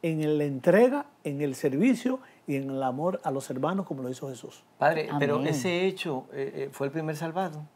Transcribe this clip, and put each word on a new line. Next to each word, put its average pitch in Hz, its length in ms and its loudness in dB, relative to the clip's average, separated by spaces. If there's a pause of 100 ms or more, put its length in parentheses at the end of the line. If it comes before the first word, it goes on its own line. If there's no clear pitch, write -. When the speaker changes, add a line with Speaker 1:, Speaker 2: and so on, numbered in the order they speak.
Speaker 1:
en 156 380 2
la 147 60 2
entrega, 190 600 4 (200)
en 143 180 -4
el 139 120 0
servicio 226 640 2 (280)
y 143 100 -2
en 135 140 -4
el 135 120 -2
amor 147 400 0
a 160 80 -2
los 135 200 -4
hermanos, 156 360 -2
como 135 160 -6
lo 123 60 -6
hizo 131 220 -8
Jesús. - 340 -16 (140)
Speaker 2:
Padre, 156 400 2
pero 143 180 2
Speaker 3:
Amén. 139 120 0
Speaker 2:
ese 175 360 0
hecho, 180 480 -2
eh, 139 220 -6
eh, 139 180 -6
fue 139 140 -4
el 135 80 -4
primer 156 220 -2
salvado. 160 480 -4 (120)